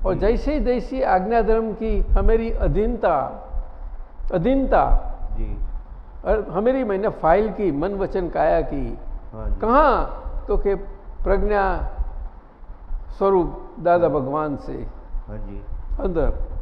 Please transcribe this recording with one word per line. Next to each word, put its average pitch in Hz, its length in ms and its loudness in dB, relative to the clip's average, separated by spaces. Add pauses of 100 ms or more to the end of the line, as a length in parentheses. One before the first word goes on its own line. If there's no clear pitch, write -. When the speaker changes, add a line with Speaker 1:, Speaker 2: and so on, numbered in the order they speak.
Speaker 1:
और 190 80 2
Speaker 2:
जी। 147 60 -2
Speaker 1:
जैसे 233 400 2
जैसी 247 420 0
आज्ञा 196 400 2
धर्म 220 320 2
की 220 260 0
हमारी 220 520 4
अधीनता, 180 960 0 (880)
अधीनता 208 800 4 (200)
Speaker 2:
जी। - 240 -2 (680)
Speaker 1:
और 208 260 2
हमारी 247 320 2
मैंने 202 260 0
फाइल 190 400 4
की, 190 220 0
मन 165 220 -2
वचन 185 360 -2
काया 160 320 2
की, 127 380 -4 (340)
Speaker 2:
हाँ 110 160 -6
जी। - 60 2
Speaker 1:
कहाँ? 240 640 2 (280)
तो 202 100 2
के 202 180 2 (480)
प्रज्ञा 190 680 0 (1300)
स्वरूप 185 440 2 (180)
दादा 175 280 4
Speaker 2:
हाँ। - 80 2
Speaker 1:
भगवान 143 420 -2
से - 160 -10 (540)
Speaker 2:
हाँ 107 100 -10
जी। 98 240 -8 (420)
Speaker 1:
अंदर, 165 300 2 (280)